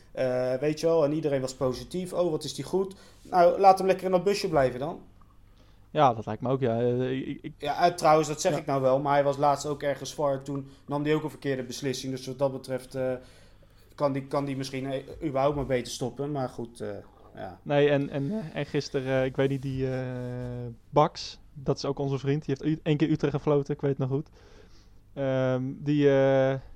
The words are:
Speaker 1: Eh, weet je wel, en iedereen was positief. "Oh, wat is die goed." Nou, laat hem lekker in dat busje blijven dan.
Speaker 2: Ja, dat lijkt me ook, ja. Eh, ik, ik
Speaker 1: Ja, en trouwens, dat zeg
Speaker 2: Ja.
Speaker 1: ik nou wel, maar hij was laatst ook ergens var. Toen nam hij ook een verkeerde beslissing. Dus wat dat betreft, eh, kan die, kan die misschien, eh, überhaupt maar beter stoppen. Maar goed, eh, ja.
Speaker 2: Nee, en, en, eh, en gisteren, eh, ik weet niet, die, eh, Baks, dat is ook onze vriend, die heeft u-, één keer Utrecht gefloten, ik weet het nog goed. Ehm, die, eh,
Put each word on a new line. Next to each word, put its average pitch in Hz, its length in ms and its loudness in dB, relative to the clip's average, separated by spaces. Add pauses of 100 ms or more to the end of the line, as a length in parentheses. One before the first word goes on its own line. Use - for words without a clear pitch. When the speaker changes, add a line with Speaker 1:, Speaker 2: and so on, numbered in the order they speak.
(120)
Speaker 1:
Eh, 127 420 0
weet 151 260 -2
je - 60 -2
wel, 165 180 4
en 143 80 2
iedereen 151 300 0
was 127 140 -6
positief. 131 580 -4
"Oh, 175 180 0
wat 151 120 -4
is 135 120 -8
die 139 100 -8
goed." 190 300 -2 (260)
Nou, 175 380 4
laat 190 180 8
hem 190 100 0
lekker 185 180 2
in 185 60 -2
dat 180 120 2
busje 202 260 0
blijven 131 300 2
dan. 151 200 -8 (920)
Speaker 2:
Ja, 143 240 4
dat 107 120 -8
lijkt 110 160 -8
me 123 80 -2
ook, 135 100 0
ja. 117 200 0
Eh, 123 320 0 (180)
ik, 143 120 -10
ik 151 160 -12
Speaker 1:
Ja, 143 280 -2
en 175 100 2
trouwens, 156 320 4
dat 147 140 -6
zeg 185 100 2
Speaker 2:
Ja. 147 60 0
Speaker 1:
ik 139 80 -6
nou 139 160 0
wel, 131 180 4
maar 143 140 0
hij 143 100 4
was 139 140 0
laatst 143 280 2
ook 147 180 -6
ergens 139 300 -4
var. 139 280 -2
Toen 139 260 -8 (180)
nam 143 180 -4
hij 151 120 2
ook 156 80 0
een 151 60 -6
verkeerde 131 340 -4
beslissing. 127 520 -6
Dus - 120 -10
wat 131 120 -8
dat 139 120 2
betreft, 127 440 -8
eh, 131 180 -2 (840)
kan 143 180 0
die, 135 140 -6
kan 139 180 -2
die 139 120 -4
misschien, 135 340 -6
eh, 131 120 -4 (200)
überhaupt 139 320 0
maar 139 100 -2
beter 123 260 -2
stoppen. 139 400 -6
Maar 135 180 -4
goed, 117 320 -12
eh, 104 60 -6 (480)
ja. 92 260 -12
Speaker 2:
Nee, 147 280 4
en, 143 200 2
en, 139 220 -4
eh, 214 280 -6
en 143 60 -4
gisteren, 135 540 -2
eh, 131 60 2
ik 131 100 -4
weet 135 140 2
niet, 135 120 -4
die, 131 320 -4
eh, 127 80 -4 (880)
Baks, - 500 0 (140)
dat 135 240 -2
is - 80 -8
ook 143 140 -2
onze 139 200 -2
vriend, 139 260 -2
die 135 140 -2
heeft 151 160 -2
u-, 156 80 -6
één 151 140 2
keer 147 120 2
Utrecht 151 260 0
gefloten, 143 380 0
ik - 80 -6
weet 139 160 0
het - 20 -6
nog 131 100 -2
goed. 135 200 -2 (840)
Ehm, 131 500 0 (140)
die, 147 320 4 (100)
eh, 135 340 4 (220)